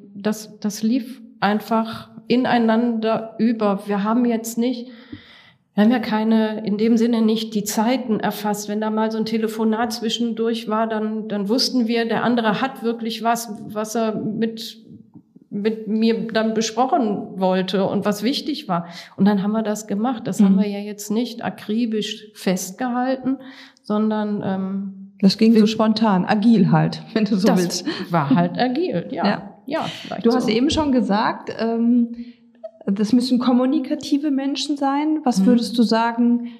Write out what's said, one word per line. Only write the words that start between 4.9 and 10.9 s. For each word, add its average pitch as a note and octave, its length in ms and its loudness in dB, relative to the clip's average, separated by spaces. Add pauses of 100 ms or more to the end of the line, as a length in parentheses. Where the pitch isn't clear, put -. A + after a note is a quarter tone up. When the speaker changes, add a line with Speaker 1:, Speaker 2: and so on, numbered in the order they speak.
Speaker 1:
wir G3+ 100 4
haben A3 80 8
ja B3+ 80 4
keine, A3 680 0
in G3 120 0
dem A#3 180 4
Sinne A3+ 260 2
nicht A3 320 2
die G3+ 100 0
Zeiten A3+ 560 0
erfasst. G#3 480 -4
Wenn G#3 120 -4
da G#3+ 100 -2
mal A3 220 0
so A3 60 -2
ein A3 60 -2
Telefonat A3 680 0
zwischendurch A3+ 760 -2
war, A3 200 0
dann, A3 400 -4